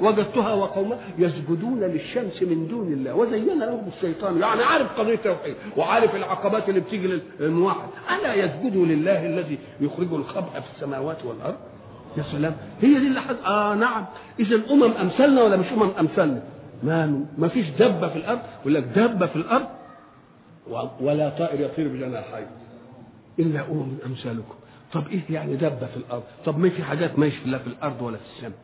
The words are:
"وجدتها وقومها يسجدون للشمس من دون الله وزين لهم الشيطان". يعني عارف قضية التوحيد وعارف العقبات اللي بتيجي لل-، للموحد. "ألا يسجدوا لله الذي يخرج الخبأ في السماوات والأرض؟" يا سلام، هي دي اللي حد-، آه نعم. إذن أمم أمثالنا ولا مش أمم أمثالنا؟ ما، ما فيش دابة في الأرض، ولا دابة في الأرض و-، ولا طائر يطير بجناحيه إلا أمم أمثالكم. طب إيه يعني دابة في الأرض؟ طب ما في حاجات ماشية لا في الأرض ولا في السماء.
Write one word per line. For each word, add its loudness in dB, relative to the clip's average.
"وجدتها 2
وقومها 0
يسجدون 0
للشمس -2
من 0
دون -4
الله -2
وزين 2
لهم -4
الشيطان". -2
يعني 2
عارف 2
قضية 2
التوحيد -2
وعارف 4
العقبات 0
اللي 2
بتيجي -4
لل-، 0
للموحد. 2
"ألا -2
يسجدوا 2
لله 4
الذي -2
يخرج -2
الخبأ -4
في -12
السماوات -6
والأرض؟" -8
يا -2
سلام، -2
هي 8
دي 8
اللي 0
حد-، -6
آه 2
نعم. 0
إذن 4
أمم 8
أمثالنا 6
ولا 6
مش 2
أمم 4
أمثالنا؟ 2
ما، 2
ما 2
فيش 0
دابة 2
في -6
الأرض، -4
ولا 4
دابة 2
في -6
الأرض 0
و-، -4
ولا 2
طائر -2
يطير -2
بجناحيه -8
إلا 2
أمم -4
أمثالكم. -8
طب -4
إيه -2
يعني -2
دابة -2
في -14
الأرض؟ -8
طب 0
ما 6
في 0
حاجات -2
ماشية 2
لا -2
في -10
الأرض -6
ولا -6
في -16
السماء. -14